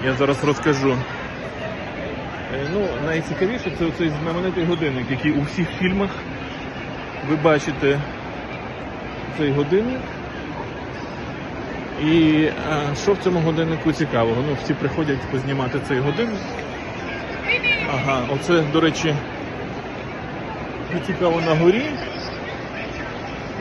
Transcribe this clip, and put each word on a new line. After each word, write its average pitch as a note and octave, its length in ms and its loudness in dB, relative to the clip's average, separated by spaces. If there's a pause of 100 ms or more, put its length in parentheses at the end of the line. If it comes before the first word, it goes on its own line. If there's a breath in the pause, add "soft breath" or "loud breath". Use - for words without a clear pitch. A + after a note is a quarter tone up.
Я C3 80 2
зараз C3+ 320 2
розкажу. C#3 480 4
Е, - 1800 -6
ну, G3+ 120 2 (200)
найцікавіше, E3 720 0
це F3 60 2
оцей E3 280 2 (100)
знаменитий F3 420 0
годинник, D3 460 2
який C3 220 2
у C#3+ 100 4
всіх D#3+ 260 -2 (100)
фільмах F#3+ 320 2 (1200)
ви D#3 80 2
бачите D3 640 4 (1400)
цей D3 140 2
годинник. G3 480 2 (2000)
І, D#3 400 8
е, D3+ 100 4 (500)
що G3+ 100 4
в F#3+ 60 4
цьому F3+ 220 2
годиннику D#3+ 520 2
цікавого? A#2+ 560 2
Ну, C#3+ 160 0
всі - 100 0
приходять C#3+ 460 0 (100)
познімати C3+ 480 0 (100)
цей C3+ 100 2
годинник. F#3 420 0 (1500)
Ага, C3 280 2 (120)
оце, E3 280 4 (100)
до D#3+ 80 6
речі, D#3+ 340 2 (1900)
цікаво E3+ 400 4
на E3 80 6
горі. F3+ 300 6 (1800)